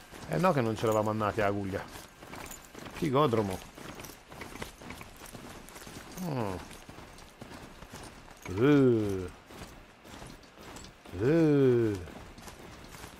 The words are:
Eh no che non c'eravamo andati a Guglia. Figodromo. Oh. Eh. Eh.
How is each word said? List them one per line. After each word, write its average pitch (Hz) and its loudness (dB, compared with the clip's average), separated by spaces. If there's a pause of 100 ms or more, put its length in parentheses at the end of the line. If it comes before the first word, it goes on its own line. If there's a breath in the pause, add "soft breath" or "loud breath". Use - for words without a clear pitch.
(300)
Eh - 0
no 180 4
che 139 2
non 110 2
c'eravamo 110 2
andati 107 0
a 101 4
Guglia. 98 -2 (1120)
Figodromo. 113 2 (2750)
Oh. 110 -2 (2000)
Eh. 113 6 (1900)
Eh. 131 6 (1200)